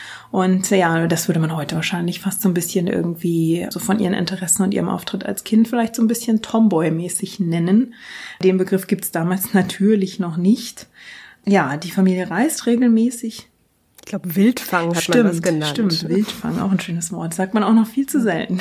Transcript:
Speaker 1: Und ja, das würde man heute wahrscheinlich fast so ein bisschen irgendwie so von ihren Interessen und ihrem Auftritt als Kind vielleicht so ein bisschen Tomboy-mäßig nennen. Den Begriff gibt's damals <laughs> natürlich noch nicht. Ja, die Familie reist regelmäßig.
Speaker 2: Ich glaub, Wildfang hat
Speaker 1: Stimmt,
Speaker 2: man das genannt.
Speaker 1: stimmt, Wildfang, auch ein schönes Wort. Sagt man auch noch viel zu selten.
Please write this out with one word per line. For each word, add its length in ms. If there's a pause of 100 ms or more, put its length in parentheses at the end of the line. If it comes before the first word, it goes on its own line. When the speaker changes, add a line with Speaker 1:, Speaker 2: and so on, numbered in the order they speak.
(300)
Speaker 1:
Und 400
ja, 380
das 200
würde 120
man 140
heute 200
wahrscheinlich 460
fast 200
so 80
ein 60
bisschen 320
irgendwie 800
so 120
von 180
ihren 160
Interessen 480
und 100
ihrem 160
Auftritt 380
als 180
Kind 240
vielleicht 280
so 60
ein 60
bisschen 320
Tomboy-mäßig 1000
nennen. 540 (480)
Den 140
Begriff 300
gibt's 240
damals 440
<laughs> 0
natürlich 640
noch 180
nicht. 480 (580)
Ja, 320
die 140
Familie 400
reist 340
regelmäßig. 840 (560)
Speaker 2:
Ich 20
glaub, 280
Wildfang 640
hat 80
Speaker 1:
Stimmt, 120
Speaker 2:
man 100
das 160
genannt. 280
Speaker 1:
stimmt, 380
Wildfang, 500
auch 140
ein 80
schönes 320
Wort. 220
Sagt 200
man 80
auch 100
noch 140
viel 200
zu 140
selten. 400